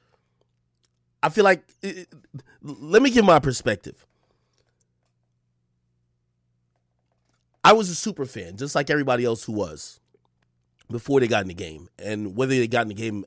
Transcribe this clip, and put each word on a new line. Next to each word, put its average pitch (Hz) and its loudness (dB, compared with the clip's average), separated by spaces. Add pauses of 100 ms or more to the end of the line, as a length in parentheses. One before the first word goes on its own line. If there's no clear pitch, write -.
(1200)
I 151 0
feel 208 2
like, 190 2 (180)
it, 196 -10
it, 180 -20 (480)
let 151 2
me 277 4
give 233 4
my 165 8
perspective. - -4 (3500)
I 190 10
was 220 2
a 170 -6
super 147 -6
fan, 92 -12
just 139 -8
like 143 0
everybody 135 0
else 113 -2
who 113 -8
was, 85 -8 (920)
before 131 0
they 120 4
got 107 2
in 95 -6
the 90 -10
game. 85 -14
And 104 -8
whether 131 0
they 120 2
got 117 0
in 110 -8
the 104 -10
game 107 -8